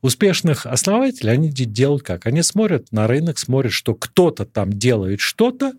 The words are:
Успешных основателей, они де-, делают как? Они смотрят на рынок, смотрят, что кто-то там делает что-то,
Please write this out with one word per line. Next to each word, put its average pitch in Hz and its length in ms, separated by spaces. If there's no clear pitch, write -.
Успешных 160 640
основателей, 196 680
они 151 160
де-, 131 160
делают 127 360
как? 87 240
Они 135 160
смотрят 190 500
на 107 140
рынок, 143 320
смотрят, 127 360
что - 200
кто-то - 520
там 101 280
делает 101 460
что-то, 254 600